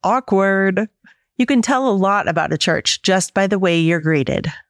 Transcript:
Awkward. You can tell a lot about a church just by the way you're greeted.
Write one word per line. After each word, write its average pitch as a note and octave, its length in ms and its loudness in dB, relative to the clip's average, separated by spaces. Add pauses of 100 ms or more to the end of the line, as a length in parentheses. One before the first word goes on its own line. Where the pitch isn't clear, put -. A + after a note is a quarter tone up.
Awkward. G3 840 0 (480)
You B3 100 0
can C4+ 140 2
tell C4 280 0
a - 20 0
lot G3 380 0
about D#3+ 240 -2
a D#3+ 40 -2
church - 460 -2
just F#3+ 320 0
by G3 140 2
the G3+ 100 0
way E3+ 220 2
you're E3 180 2
greeted. D#3 540 -2 (180)